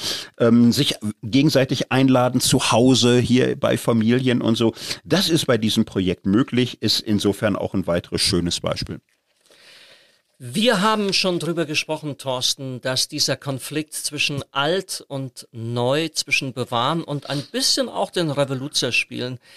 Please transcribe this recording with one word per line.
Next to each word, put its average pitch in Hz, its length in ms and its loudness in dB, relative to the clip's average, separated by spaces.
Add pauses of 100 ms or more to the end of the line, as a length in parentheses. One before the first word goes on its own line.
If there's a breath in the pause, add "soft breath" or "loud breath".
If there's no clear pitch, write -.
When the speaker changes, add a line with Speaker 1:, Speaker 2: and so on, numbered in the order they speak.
(380 loud breath)
Speaker 1:
ähm, 120 340 6
sich 131 220 0 (280)
gegenseitig 135 680 2
einladen, 127 500 4
zu - 320 2
Hause, 120 460 6
hier 123 380 2
bei 120 200 0
Familien 120 640 2
und 113 160 0
so. 113 160 2 (320 loud breath)
Das 196 240 0
ist 156 180 0
bei 120 120 2
diesem 107 260 0
Projekt 92 420 -2
möglich, 120 540 0
ist 110 200 0
insofern 101 560 0
auch 92 180 -6
ein 95 120 -2
weiteres 87 340 -2
schönes 87 400 0
Beispiel. - 400 -6 (1400 soft breath)
Speaker 2:
Wir 196 360 0
haben 208 320 0
schon 180 260 0
drüber 160 280 -2
gesprochen, 151 520 -6
Thorsten, 127 600 -4
dass 131 260 -2
dieser 143 300 -2
Konflikt 147 580 -8
zwischen 143 560 -4
alt 165 560 -2
und 135 460 -10
neu, 120 560 -2
zwischen 139 440 -4
Bewahren 131 520 -2
und 143 260 -8
ein 139 120 -4 (100)
bisschen 262 360 -2
auch - 220 -4
den 175 180 -2
Revoluzerspielen 131 1080 -4 (180 soft breath)